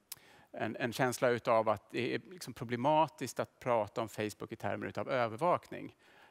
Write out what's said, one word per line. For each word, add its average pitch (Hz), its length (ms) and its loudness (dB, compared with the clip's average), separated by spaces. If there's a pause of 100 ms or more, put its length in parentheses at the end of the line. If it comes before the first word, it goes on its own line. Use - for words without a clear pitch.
(520)
en, 110 240 -4
en 120 180 -4
känsla 127 360 2
utav 113 400 4
att 104 220 -2
det 127 240 -2
är - 60 -4 (100)
liksom 135 220 -12
problematiskt 135 840 0
att - 200 -6
prata 117 420 2
om 113 80 -4
Facebook 107 420 -6
i 113 40 -8
termer 104 320 -4
utav 107 220 -6
övervakning. 127 840 0 (340)